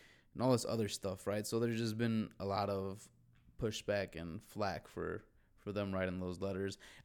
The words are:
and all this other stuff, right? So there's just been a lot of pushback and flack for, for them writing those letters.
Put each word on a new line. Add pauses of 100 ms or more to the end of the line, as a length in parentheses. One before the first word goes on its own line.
(340)
and
all
this
other
stuff,
right?
So
there's
just
been
a
lot
of (520)
pushback
and
flack
for, (340)
for
them
writing
those
letters. (260)